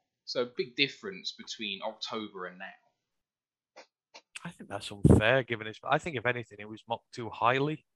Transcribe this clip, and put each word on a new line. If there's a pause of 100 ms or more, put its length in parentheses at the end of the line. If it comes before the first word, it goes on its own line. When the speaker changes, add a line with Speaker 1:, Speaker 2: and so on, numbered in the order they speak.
(260)
Speaker 1:
So
a
big
difference
between
October
and
now. (1800)
Speaker 2:
I
think
that's
unfair,
given
his, (100)
I
think
if
anything,
it
was
mocked
too
highly. (100)